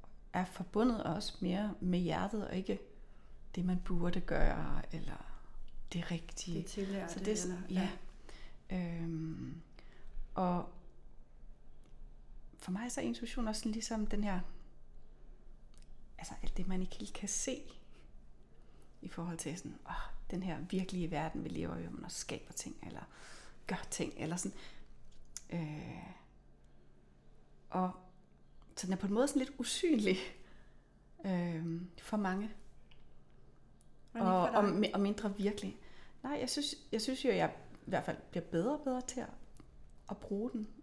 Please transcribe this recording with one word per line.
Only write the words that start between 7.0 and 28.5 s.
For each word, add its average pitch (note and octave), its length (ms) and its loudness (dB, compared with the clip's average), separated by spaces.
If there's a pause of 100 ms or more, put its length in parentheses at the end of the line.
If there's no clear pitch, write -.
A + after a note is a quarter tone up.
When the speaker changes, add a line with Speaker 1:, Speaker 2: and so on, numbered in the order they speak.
Speaker 1:
Så F#3 60 -4
det F#3+ 80 0
er G#3+ 80 4
sådan, F3+ 220 0 (120)
Speaker 2:
eller, F#3 120 4
Speaker 1:
ja. - 80 2 (800)
Speaker 2:
ja. F3 320 0
Speaker 1:
Øhm, D#3+ 600 -2 (720)
og F3+ 340 4 (1900)
for - 140 -6
mig A3+ 200 -2
så - 100 0
er - 40 0
intuition A#3 420 0
også G#3+ 120 2
sådan A3 120 0
ligesom A3 360 2
den G#3 160 6
her, F#3+ 160 4 (1800)
altså - 160 -8 (100)
alt - 140 6
det, F#3 100 4
man F#3 140 6
ikke F#3 140 0
helt - 180 -4
kan G3+ 160 -4
se, - 320 0 (1400)
i - 60 -8
forhold E3+ 300 -4
til E3 200 -4
sådan, - 300 -8
åh, - 60 -6 (380)
den F#3 120 0
her D#3+ 160 -2
virkelige F3+ 520 0
verden, D#3 320 0
vi D#3+ 60 -4
lever E3 280 -2
i, E3+ 40 -4
hvor E3+ 100 -6
man - 140 -8
også - 140 -6
skaber - 340 -6
ting, - 220 -6 (100)
eller - 160 -8 (640)
gør - 240 -2
ting, - 260 0
eller D#3+ 180 0
sådan. - 220 -2 (920)
Øh, E3+ 540 -4 (1700)
og F#3 220 4 (840)